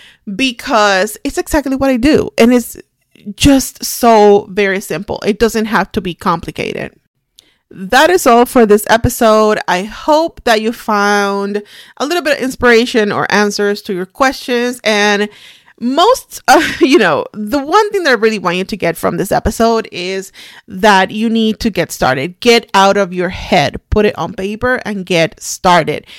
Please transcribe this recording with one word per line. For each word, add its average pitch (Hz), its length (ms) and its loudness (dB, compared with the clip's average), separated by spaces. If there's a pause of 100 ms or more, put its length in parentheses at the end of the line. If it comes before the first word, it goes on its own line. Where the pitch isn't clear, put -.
(360)
because 220 880 0
it's 285 140 -4
exactly 285 380 -2
what 269 140 0
I 262 60 0
do. 262 400 2
And 233 160 4
it's 240 240 0 (600)
just - 480 2
so 208 640 4
very 196 300 -2
simple. 180 440 -8
It 208 140 -2
doesn't 220 280 0
have 202 260 -2
to 220 80 -2
be 180 140 -8
complicated. - 800 -6 (760)
That 254 400 2
is 359 160 2
all 240 200 6
for 240 200 4
this 208 240 4
episode. 220 800 2
I 180 160 -2
hope 302 580 -2
that 220 180 0
you 220 120 -2
found 202 920 -2 (360)
a 254 80 -4
little 339 160 -2
bit 285 140 0
of - 60 -8
inspiration 240 720 0
or - 200 -2
answers 202 500 0
to 208 120 -8
your 180 120 -6
questions. 247 760 -4
And 208 460 0 (520)
most, 311 680 -2
uh, 294 280 4
<laughs> - 40 -2
you 269 180 4
know, 160 340 2
the 214 260 -4
one 381 320 0
thing 392 140 -4
that 302 60 0
I 254 40 4
really 220 240 0
want 180 180 -4
you 185 80 -2
to 214 120 -8
get 170 200 -4
from 180 200 -4
this 180 160 -4
episode 226 600 0
is 190 400 -10 (340)
that 190 440 2
you 220 200 -2
need 220 300 0
to 233 100 -2
get 165 220 -4
started. 143 480 -4
Get 233 340 2
out 196 220 4
of 196 160 -2
your 180 160 -4
head, - 520 -2 (100)
put 214 140 0
it - 140 -2
on 175 160 -8
paper 220 500 -4
and 202 220 -8
get 165 340 -2
started. 165 640 0 (120)